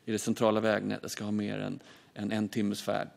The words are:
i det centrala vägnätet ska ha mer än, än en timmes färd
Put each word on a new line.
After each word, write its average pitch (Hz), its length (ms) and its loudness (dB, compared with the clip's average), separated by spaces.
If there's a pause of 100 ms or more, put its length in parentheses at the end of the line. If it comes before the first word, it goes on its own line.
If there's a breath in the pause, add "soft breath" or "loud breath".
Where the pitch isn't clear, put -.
i 117 60 -2
det 107 80 2
centrala 110 400 4
vägnätet 104 520 0
ska - 120 -8
ha 104 80 -4
mer 104 280 -2
än, 101 200 -4 (340 soft breath)
än 104 180 -4
en 107 180 0
timmes 101 320 0
färd 101 360 0